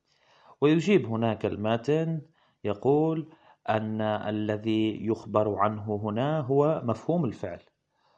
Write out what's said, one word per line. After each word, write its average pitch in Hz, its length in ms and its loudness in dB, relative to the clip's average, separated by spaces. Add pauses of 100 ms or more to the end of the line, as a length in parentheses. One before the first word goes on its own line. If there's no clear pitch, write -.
(600)
ويجيب 156 440 4
هناك 110 400 0
الماتن 117 760 0 (420)
يقول 151 640 0 (400)
أن 110 320 -2
الذي 107 1040 -2
يخبر 107 500 0
عنه 104 480 -2
هنا 123 360 -2
هو 143 440 2
مفهوم 147 420 -2
الفعل 92 340 -6 (580)